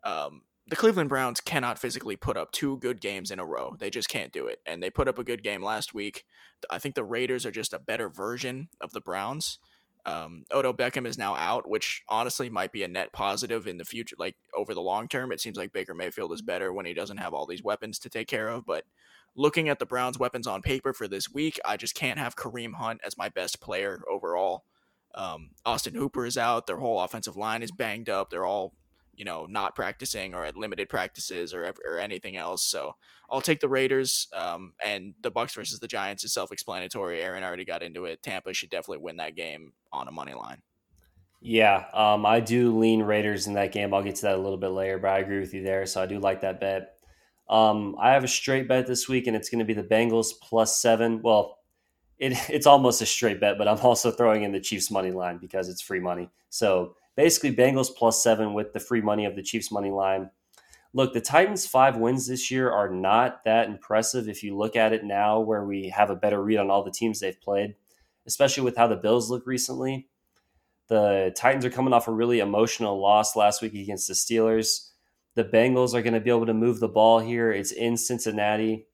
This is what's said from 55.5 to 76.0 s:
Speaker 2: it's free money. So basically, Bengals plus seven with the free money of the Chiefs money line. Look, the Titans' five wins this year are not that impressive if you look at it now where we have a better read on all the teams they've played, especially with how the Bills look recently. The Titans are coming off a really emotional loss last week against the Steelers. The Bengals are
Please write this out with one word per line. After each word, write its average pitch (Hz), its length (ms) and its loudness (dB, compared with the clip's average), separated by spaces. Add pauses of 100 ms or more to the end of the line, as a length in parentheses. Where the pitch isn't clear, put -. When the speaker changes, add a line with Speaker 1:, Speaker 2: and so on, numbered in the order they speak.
Speaker 2:
it's 90 120 -10
free 95 200 -4
money. 90 280 -4 (200)
So 92 460 0 (200)
basically, 147 400 4
Bengals 131 400 4
plus 113 260 4
seven 107 320 4
with 104 200 -4
the 104 80 -6
free 117 200 0
money 104 220 0
of 98 140 -4
the 98 60 -10
Chiefs 110 280 -6
money 101 180 -2
line. 95 420 -2 (600)
Look, 131 200 2
the 117 80 0
Titans' 185 440 4
five 131 300 6
wins 120 320 0
this 123 240 -4
year 131 180 2
are 101 200 2
not 101 560 2
that 110 240 4
impressive 110 580 0
if 104 160 -10
you 101 140 -6
look 110 180 0
at 110 160 6
it 110 140 0
now 104 340 4
where 107 240 0
we 98 240 -4
have 101 220 6
a 95 80 -2
better 104 260 2
read 107 140 2
on 98 120 2
all 101 140 4
the 98 80 -8
teams 110 300 -2
they've 92 180 -6
played, 101 360 -2 (520)
especially 139 360 2
with 123 120 0
how 117 120 6
the 110 100 2
Bills 113 340 4
look 123 160 -6
recently. 131 600 -4 (800)
The 98 480 4
Titans 131 260 4
are 123 60 2
coming 127 240 2
off 117 160 4
a - 20 0
really 117 280 4
emotional 104 600 2
loss 104 380 6
last 104 240 6
week 110 120 -6
against 98 360 -6
the 95 40 -8
Steelers. 110 760 2 (460)
The 117 100 2
Bengals 123 480 6
are 123 80 2